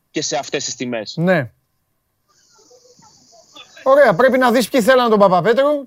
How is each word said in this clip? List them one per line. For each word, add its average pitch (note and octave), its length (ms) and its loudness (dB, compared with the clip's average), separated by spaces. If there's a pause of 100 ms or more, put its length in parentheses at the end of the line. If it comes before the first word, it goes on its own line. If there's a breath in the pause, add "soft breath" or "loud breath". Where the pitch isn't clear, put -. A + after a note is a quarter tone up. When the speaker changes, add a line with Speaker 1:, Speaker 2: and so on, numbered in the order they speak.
(100)
Speaker 1:
και D#3 120 -6
σε - 140 -8
αυτές - 280 -8
τις - 120 -10
τιμές. A#2+ 400 -10
Speaker 2:
Ναι. D#3+ 340 -2 (2250)
Ωραία, C4+ 320 4
πρέπει B3 240 2
να B3+ 120 2
δεις A#3 180 0
ποιοι C4+ 140 0
θέλανε B3 260 2
τον G#3+ 100 2
Παπαπέτρου A3+ 680 2